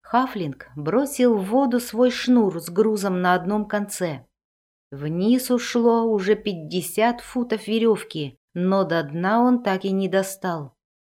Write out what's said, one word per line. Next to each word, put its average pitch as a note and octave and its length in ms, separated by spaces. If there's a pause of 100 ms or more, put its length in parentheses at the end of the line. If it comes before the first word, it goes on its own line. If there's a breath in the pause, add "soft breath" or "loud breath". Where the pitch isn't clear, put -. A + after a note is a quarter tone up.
Хафлинг A3+ 720
бросил A#3+ 600
в F#3+ 100
воду B3 340
свой A#3+ 300
шнур A3+ 500
с D#3+ 100
грузом G3 520
на F3+ 120
одном G3+ 320
конце. G3+ 580 (680)
Вниз F3 580
ушло A#3 540
уже G#3 320
пятьдесят G3 840
футов A#3+ 440
веревки, G#3 720 (160)
но F#3 300
до E3 180
дна F3 400
он B3 220
так F#3+ 200
и G3 60
не F#3+ 180
достал. F3+ 680 (420)